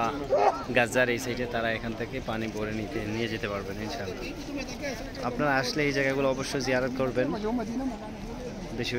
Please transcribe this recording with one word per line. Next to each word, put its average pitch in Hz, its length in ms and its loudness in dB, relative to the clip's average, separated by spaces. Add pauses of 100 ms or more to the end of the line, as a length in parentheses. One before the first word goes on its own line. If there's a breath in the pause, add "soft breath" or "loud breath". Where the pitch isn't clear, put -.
(760)
গাজার 123 380 6
এই 117 100 0
সাইডে, 120 300 -2
তারা 113 220 2
এখান 113 240 -4
থেকে 117 160 -4 (140)
পানি 110 240 0
ভরে 107 260 -2
নিতে, 107 180 -4 (160)
নিয়ে 113 180 0
যেতে 110 200 -2
পারবেন 98 240 -4 (100)
ইনশাআল্লাহ। 95 360 -4 (1040)
আপনারা 151 320 2
আসলে 135 280 0
এই 143 80 2
জায়গাগুলো 135 380 4
অবশ্যই 131 320 0
জিয়ারত 127 340 4
করবেন। 127 260 2 (1500)
বেশি 120 200 0